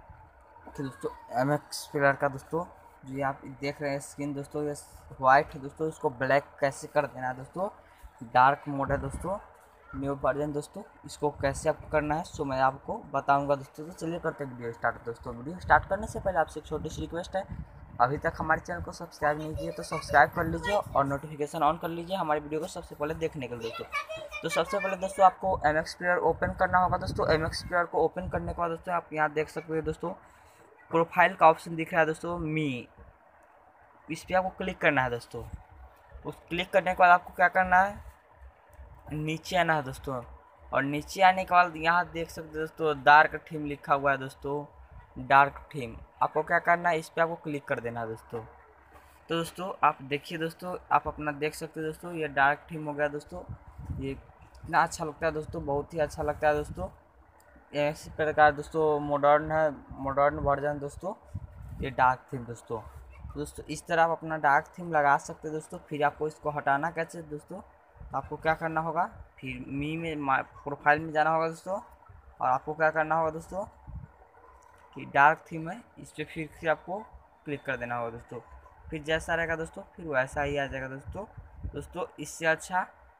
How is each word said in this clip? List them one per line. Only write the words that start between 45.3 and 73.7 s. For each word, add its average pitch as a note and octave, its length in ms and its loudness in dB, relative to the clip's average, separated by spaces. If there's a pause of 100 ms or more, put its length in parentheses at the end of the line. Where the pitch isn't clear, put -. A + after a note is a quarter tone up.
थीम। A#2 200 -8 (280)
आपको D3+ 200 0
क्या E3+ 160 2
करना F3 300 2
है, D#3+ 100 2
इस D#3+ 100 -10
पर - 120 0
आपको E3 140 0
क्लिक D3 320 -6
कर C3 120 -2
देना A#2 200 -6
है A2+ 80 -4
दोस्तों। A2+ 320 -8
तो - 960 -12
दोस्तों E3+ 360 -4 (120)
आप D3+ 200 4
देखिए C#3+ 340 -6
दोस्तों, E3 380 -6 (160)
आप D3 160 2
अपना D3+ 260 -6
देख D3 220 -4
सकते D#3+ 240 -12
हो D#3 60 -6
दोस्तों, D#3+ 280 -8
ये D#3 160 -4
डार्क C#3 300 4 (120)
थीम D#3 160 -8
हो D3 60 -6
गया D3 140 0
दोस्तों। C#3+ 340 -8 (540)
ये C3+ 160 -6
इतना - 720 -2
अच्छा E3 220 -4
लगता D3+ 200 -6
है D#3+ 60 0
दोस्तों, D#3 340 -8
बहुत C#3+ 280 -4
ही E3 60 -4
अच्छा D3+ 240 -2
लगता D3 240 0
है D3+ 60 6
दोस्तों। D3+ 340 -4 (920)
इसी D3 300 -4
प्रकार D3+ 400 6
दोस्तों D3+ 480 0
modern D3 520 4
है, D#3 180 4 (240)
modern C#3 460 2
version C#3+ 400 0
दोस्तों, - 340 -8 (680)
ये C3+ 100 -4
डार्क B2+ 420 4
थीम B2 120 -8
दोस्तों। A#2 360 -10 (540)
दोस्तों - 320 -10
इस D3+ 200 -10
तरह E3 160 4
आप E3+ 80 4
अपना D#3+ 280 -4
डार्क D3+ 380 4
थीम F3 160 -8
लगा D3 260 6
सकते - 280 -12
हैं D3+ 60 -8
दोस्तों। D#3 260 -8
फिर D3 240 -4
आपको D3 240 0
इसको D3+ 240 -6
हटाना C#3+ 400 0
कैसे E3 320 -8
दोस्तों, D3+ 380 -12 (540)
आपको C#3+ 220 -6
क्या D#3+ 180 2
करना D#3+ 260 -4
होगा, E3 280 -2 (300)
फिर C3 300 -10
मी C#3+ 280 -4
में E3 200 -6
मा-, C3+ 260 0 (200)
profile D3 360 2
में D#3+ 140 -8
जाना D#3 160 4
होगा D#3+ 180 2
दोस्तों। F3+ 320 -6 (640)
और B2 80 2
आपको C3+ 240 0
क्या D#3 180 4
करना D#3 240 0
होगा D#3+ 160 2
दोस्तों E3 340 -8 (1300)